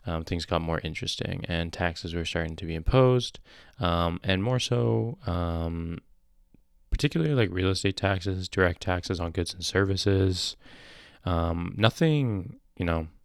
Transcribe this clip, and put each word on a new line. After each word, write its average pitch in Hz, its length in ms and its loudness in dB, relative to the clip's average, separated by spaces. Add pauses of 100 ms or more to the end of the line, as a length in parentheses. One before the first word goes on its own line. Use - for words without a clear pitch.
um, 80 180 -4
things 82 220 -4
got 82 160 0
more 82 220 0
interesting - 640 -6
and 85 260 -2
taxes 85 400 -4
were 85 120 -4
starting 82 320 -4
to - 80 -10
be 82 100 -6
imposed, 127 640 2 (400)
um, 85 440 2
and 95 200 0
more 123 160 0
so, 117 640 0
um, 85 720 -2 (920)
particularly, 156 420 2
like, 113 180 4
real 92 180 2
estate 95 280 0
taxes, 92 500 0
direct 90 340 2
taxes 87 380 -2
on 85 120 -2
goods 85 240 -4
and 87 100 -10
services, 95 920 2 (680)
um, 85 520 0
nothing, 117 840 0 (180)
you 92 80 -2
know 82 220 0 (180)